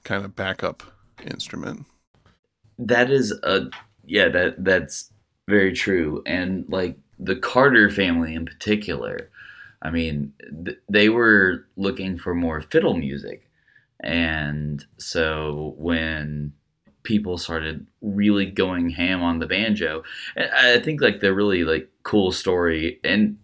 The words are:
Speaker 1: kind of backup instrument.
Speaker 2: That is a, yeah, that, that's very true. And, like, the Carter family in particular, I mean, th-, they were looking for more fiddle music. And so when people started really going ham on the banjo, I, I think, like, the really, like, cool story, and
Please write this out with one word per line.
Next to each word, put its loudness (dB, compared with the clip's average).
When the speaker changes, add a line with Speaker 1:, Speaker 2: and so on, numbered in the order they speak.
Speaker 1:
kind -4
of -12
backup -6
instrument. -10
Speaker 2:
That 2
is 2
a, 2
yeah, 4
that, 0
that's 0
very 4
true. 0
And, -2
like, -4
the -4
Carter 6
family 0
in -6
particular, -4
I -6
mean, -2
th-, -10
they 4
were 4
looking -4
for -4
more -2
fiddle 2
music. -8
And -2
so -4
when -4
people -2
started -6
really 2
going -2
ham -2
on 0
the -4
banjo, -2
I, 4
I 4
think, -4
like, 2
the 4
really, 2
like, 0
cool 2
story, 0
and 2